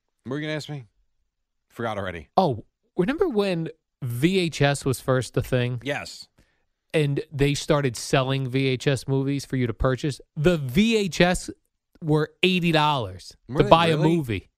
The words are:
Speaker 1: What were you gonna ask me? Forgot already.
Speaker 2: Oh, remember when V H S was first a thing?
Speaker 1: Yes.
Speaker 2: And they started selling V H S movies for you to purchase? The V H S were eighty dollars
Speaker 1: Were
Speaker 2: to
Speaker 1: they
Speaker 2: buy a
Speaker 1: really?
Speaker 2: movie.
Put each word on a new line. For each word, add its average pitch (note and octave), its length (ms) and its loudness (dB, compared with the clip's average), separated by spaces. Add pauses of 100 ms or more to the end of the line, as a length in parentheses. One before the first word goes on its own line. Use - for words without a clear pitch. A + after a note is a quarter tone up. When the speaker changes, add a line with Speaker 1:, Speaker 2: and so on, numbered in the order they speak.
(240)
Speaker 1:
What A#2 80 -10
were C#3+ 80 -6
you D#3 60 -8
gonna D#3 100 -6
ask C#3+ 120 -10
me? C#3 180 -10 (800)
Forgot A2+ 300 -6
already. F2 380 -8
Speaker 2:
Oh, D3+ 280 0 (320)
remember C#4+ 320 0
when F#3+ 400 -2 (340)
V C3+ 380 0
H E3+ 220 -2
S C#3+ 220 0
was C3+ 160 -2
first C3 360 -2
a B2+ 60 0
thing? B2 420 -2
Speaker 1:
Yes. B2+ 420 -10 (680)
Speaker 2:
And C#3+ 280 0 (100)
they C#3+ 240 2
started C#3 420 0
selling C3+ 520 0
V C3+ 180 0
H B2+ 220 0
S C3+ 180 0
movies C3+ 380 -2
for - 120 -4
you B2+ 100 2
to A2+ 80 -2
purchase? C3 460 -2 (160)
The E3 200 4
V E3 400 2
H G3 240 0
S F3 300 2 (520)
were D#3 300 0 (100)
eighty F3+ 300 2
dollars C#3 640 -2 (120)
Speaker 1:
Were C3 100 -8
Speaker 2:
to D3 60 6
Speaker 1:
they C3+ 60 4
Speaker 2:
buy E3 180 6
a D#3+ 80 2
Speaker 1:
really? D#3+ 200 4
Speaker 2:
movie. A#2 420 -4